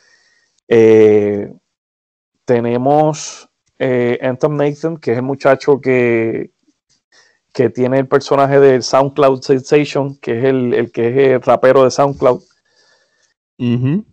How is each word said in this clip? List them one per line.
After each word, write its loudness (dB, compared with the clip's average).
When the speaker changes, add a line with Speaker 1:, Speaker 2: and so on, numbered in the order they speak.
Speaker 1:
Eh, 4
tenemos, -2
eh, -2
Anthem -4
Nathan, -4
que -6
es -2
el -4
muchacho -2
que, -2
que 0
tiene -2
el -4
personaje 0
de 4
SoundCloud 0
Sensation, -2
que -8
es -4
el, -2
el -4
que -4
es -4
el -2
rapero 4
de 2
SoundCloud. -2
Speaker 2:
Ujú. -2